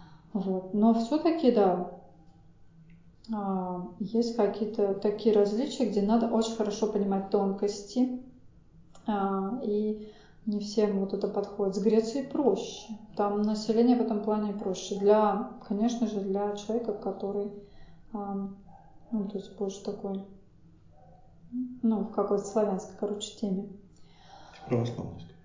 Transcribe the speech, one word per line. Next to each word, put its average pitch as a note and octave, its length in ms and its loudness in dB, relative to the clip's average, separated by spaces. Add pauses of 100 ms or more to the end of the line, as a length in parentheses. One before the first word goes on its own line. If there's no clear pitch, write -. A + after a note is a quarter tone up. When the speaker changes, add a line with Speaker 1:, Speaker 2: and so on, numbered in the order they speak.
(320)
Speaker 1:
Вот. F#3+ 400 -2
Но A3 220 6
всё-таки, D4 560 2
да, F#3 360 4 (1500)
а, F#3 480 -2 (180)
есть A3+ 340 0
какие-то G3+ 640 2
такие G#3 380 2
различия, G#3 520 2
где G3+ 180 2
надо A#3 240 4
очень A3+ 280 0
хорошо G#3 320 0
понимать G3 440 0
тонкости, G3+ 800 0 (960)
а, G3 460 0 (100)
и G#3+ 340 0 (500)
не G#3 140 0
всем G3+ 380 2
вот F#3+ 160 -2
это F#3+ 140 0
подходит. G3 460 -2
С G3+ 60 -2
Грецией A3 440 2
проще. - 640 0 (280)
Там G3+ 260 0
население A3+ 540 4
в A3+ 40 0
этом G#3 200 0
плане G#3 340 0
проще. F#3+ 400 -4
Для, G#3 520 4 (140)
конечно A3+ 460 0
же, G3+ 140 -4
для G3+ 340 -2
человека, A3 400 -4
который, G3+ 580 -6 (600)
а, G3+ 240 -6 (720)
ну, G#3 160 -2
то G3 120 -8
есть - 180 -12
больше - 260 -6
такой, G3 420 -6 (1600)
ну, G#3+ 220 2
в - 60 -6
какой-то G3+ 360 2
славянской, G3 500 0
короче, G#3 380 -4
теме. G3 320 -4 (1000)
Speaker 2:
Православность. - 680 -4 (100)